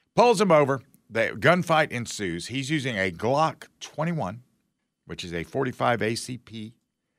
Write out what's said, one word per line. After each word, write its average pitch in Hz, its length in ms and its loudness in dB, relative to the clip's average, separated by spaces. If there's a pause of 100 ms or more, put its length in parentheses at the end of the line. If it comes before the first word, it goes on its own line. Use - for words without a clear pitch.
(140)
Pulls 226 240 6
him 196 140 4
over. 139 300 4 (260)
The 110 200 0 (100)
gunfight 160 520 2
ensues. 98 580 -6
He's 131 200 -6
using 131 300 -2
a 95 120 0
Glock 131 580 0 (120)
twenty-one, 139 600 -6 (640)
which 87 180 -12
is 85 80 -10
a 85 120 -4
forty-five 123 580 -2
A 110 120 -2
C 127 220 -10
P. 110 380 -16 (440)